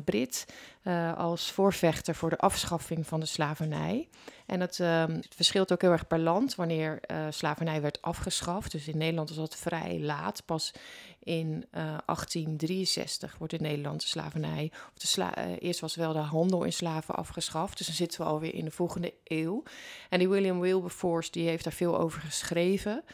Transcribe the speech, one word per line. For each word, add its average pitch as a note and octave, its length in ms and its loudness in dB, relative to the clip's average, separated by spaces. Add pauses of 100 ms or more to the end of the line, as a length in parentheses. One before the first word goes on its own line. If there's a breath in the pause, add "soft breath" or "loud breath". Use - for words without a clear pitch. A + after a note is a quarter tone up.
Brit, G#3+ 400 0 (360 loud breath)
eh, E3+ 360 0
als E3+ 340 0
voorvechter F3+ 640 4
voor E3 140 0
de E3 80 0
afschaffing E3+ 680 0
van D#3+ 120 -2
de D#3+ 60 -2
slavernij. D#3 840 -2 (360 loud breath)
En F#3 140 -2
dat, F3+ 200 -2
ehm, E3 320 4
het - 240 -6
verschilt F#3+ 360 4
ook F3 100 4
heel F3+ 100 8
erg E3 160 4
per E3 120 4
land F3+ 360 4
wanneer, D#3+ 460 0
eh, D#3 280 -4
slavernij D#3 520 0
werd D3 200 -2
afgeschaft. - 680 -2
Dus D3+ 160 -6
in D#3 100 -2
Nederland D#3+ 320 0
was D#3 80 -8
dat D#3 180 -4
vrij E3+ 440 -2
laat. D3+ 460 -4
Pas D#3+ 280 -2 (460 loud breath)
in, D#3+ 520 -2
eh, D#3 340 -4
achttien D#3 520 -2
drieënzestig - 800 -2
wordt D#3+ 160 -6
in D#3+ 80 -2
Nederland D3+ 400 -2
de - 60 -4
slavernij, D#3 680 -2
of - 240 -18
de - 100 -4
sla-, - 260 2
eh, - 120 -2 (140)
eerst F3 200 -2
was D#3 160 -6
wel D#3+ 180 0
de D#3 60 2
handel E3 440 2
in E3+ 100 0
slaven D#3+ 420 -2
afgeschaft. E3+ 600 -4
Dus - 100 -6
dan D#3+ 80 -4
zitten E3 260 -2
we D#3+ 60 0
alweer D#3 260 0
in D#3+ 120 -4
de D#3 60 -6
volgende F3 420 -2 (100)
eeuw. E3 400 -2 (460 loud breath)
En F#3 100 4
die F#3 100 6
William F#3+ 300 4
Wilberforce, F3 720 2
die E3+ 160 0
heeft E3 160 0
daar D#3+ 100 -2
veel E3+ 260 2
over D#3 220 0
geschreven. F#3 840 0 (100)